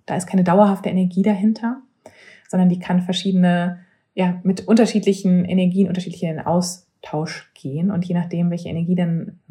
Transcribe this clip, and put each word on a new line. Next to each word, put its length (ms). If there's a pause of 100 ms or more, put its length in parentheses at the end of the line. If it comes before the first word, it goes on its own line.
Da 100
ist 120
keine 160
dauerhafte 460
Energie 340
dahinter, 580 (640)
sondern 220
die 80
kann 240
verschiedene, 800 (340)
ja, 300
mit 240
unterschiedlichen 800
Energien 420
unterschiedlich 340
in 80
den 160
Austausch 1080
gehen. 340
Und 160
je 80
nachdem, 380
welche 180
Energie 240
dann 460 (120)